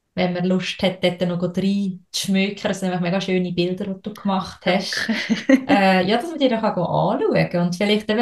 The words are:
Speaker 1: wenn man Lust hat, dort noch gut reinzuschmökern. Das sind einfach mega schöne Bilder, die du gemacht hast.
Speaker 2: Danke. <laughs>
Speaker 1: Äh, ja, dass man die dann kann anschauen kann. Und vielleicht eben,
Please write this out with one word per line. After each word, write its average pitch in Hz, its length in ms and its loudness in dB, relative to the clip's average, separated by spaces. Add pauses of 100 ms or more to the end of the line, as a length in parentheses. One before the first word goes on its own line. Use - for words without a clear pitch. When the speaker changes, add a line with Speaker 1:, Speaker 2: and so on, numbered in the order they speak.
(160)
Speaker 1:
wenn 180 180 0
man 175 120 -2
Lust 185 360 -2
hat, 185 220 0
dort 180 180 0
noch 175 160 0
gut 180 220 -4
reinzuschmökern. 196 1080 -2
Das 196 100 -2
sind 190 100 -2
einfach 180 120 -2
mega 180 200 0
schöne 185 300 0
Bilder, 185 420 -2
die 190 80 -10
du 208 120 -10
gemacht 190 520 -4
hast. 190 420 -2
Speaker 2:
Danke. - 600 0
<laughs> - 20 -
Speaker 1:
Äh, 190 380 4
ja, 214 100 2
dass - 140 -4
man 320 80 -8
die 269 100 4
dann 226 120 0
kann 214 120 2
anschauen 175 760 0
kann. 175 160 0
Und 175 80 -4
vielleicht 208 340 0
eben, 214 120 2